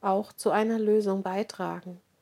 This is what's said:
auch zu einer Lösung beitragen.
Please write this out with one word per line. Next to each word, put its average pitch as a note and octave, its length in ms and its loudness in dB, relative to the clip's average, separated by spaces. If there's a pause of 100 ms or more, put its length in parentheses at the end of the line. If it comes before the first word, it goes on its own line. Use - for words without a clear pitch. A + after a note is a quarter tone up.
auch G3+ 320 0
zu - 180 0
einer A3 260 2
Lösung G#3 460 2
beitragen. F#3 800 -6 (200)